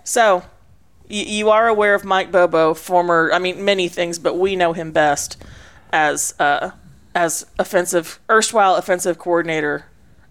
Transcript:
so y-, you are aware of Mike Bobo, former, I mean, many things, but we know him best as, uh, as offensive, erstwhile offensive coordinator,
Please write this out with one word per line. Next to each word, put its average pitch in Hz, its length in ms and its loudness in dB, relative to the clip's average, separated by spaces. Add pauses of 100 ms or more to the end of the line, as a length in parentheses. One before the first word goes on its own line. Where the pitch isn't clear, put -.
so 202 380 2 (640)
y-, 208 80 -10 (100)
you 214 240 0
are 220 180 4
aware 208 260 2
of 202 100 -2
Mike 190 260 0
Bobo, 165 440 2
former, 175 580 0
I 175 60 2
mean, 180 260 -4
many 190 240 0
things, 170 300 -6
but 156 160 -2
we 190 220 -2
know 170 160 0
him 160 200 -8
best 151 440 0 (560)
as, 147 480 -2
uh, 147 300 0 (440)
as 170 320 -2 (140)
offensive, 175 580 -2 (100)
erstwhile 220 460 2
offensive 180 440 -2
coordinator, 160 680 -2 (440)